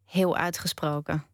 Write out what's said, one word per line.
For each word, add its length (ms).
heel 320
uitgesproken. 960